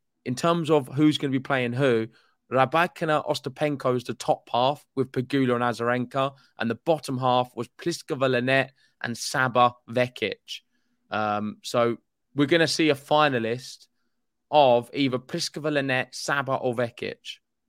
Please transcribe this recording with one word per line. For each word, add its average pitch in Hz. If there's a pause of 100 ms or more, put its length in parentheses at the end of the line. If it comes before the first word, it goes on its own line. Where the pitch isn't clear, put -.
(260)
in 127
terms 170
of 147
who's 151
gonna 143
be 131
playing 127
who, 120 (440)
Rybakina 151
Ostapenko 139
is 120
the 117
top -
half 131 (100)
with 131
Pegula 131
and 120
Azarenka, 123 (240)
and 117
the 117
bottom 151
half 127
was 117 (100)
Pliskova 147
Linette 127 (300)
and 120
Saba 123 (160)
Vekic. 117 (500)
Um, 104
so 117 (380)
we're 143
gonna 165
see 156
a 143
finalist 135 (640)
of 123
either 131
Pliskova 151
Linette, 135
Saba 139
or 127
Vekic. - (300)